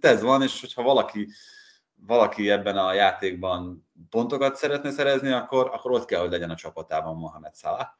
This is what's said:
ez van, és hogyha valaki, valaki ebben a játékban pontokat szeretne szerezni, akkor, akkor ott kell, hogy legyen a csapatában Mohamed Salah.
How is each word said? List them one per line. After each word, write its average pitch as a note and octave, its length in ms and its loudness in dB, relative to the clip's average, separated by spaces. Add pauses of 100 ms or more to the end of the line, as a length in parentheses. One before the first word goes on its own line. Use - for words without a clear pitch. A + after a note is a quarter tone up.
ez A#2 220 6
van, C3 200 4
és B2+ 180 -4
hogyha B2 220 -8
valaki, G#2+ 460 2 (800)
valaki G#2+ 440 2
ebben G2+ 260 0
a F#2+ 160 2
játékban F2+ 960 0 (220)
pontokat C3+ 460 0
szeretne C#3+ 340 -4
szerezni, C#3 400 0
akkor, B2+ 420 0
akkor A#2 180 -6
ott A#2+ 140 2
kell, F2+ 160 -2
hogy F2+ 100 -2
legyen E2+ 200 -4
a E2 40 -8
csapatában D#2+ 640 -8
Mohamed D#2 400 -14
Salah. G2+ 300 -6 (140)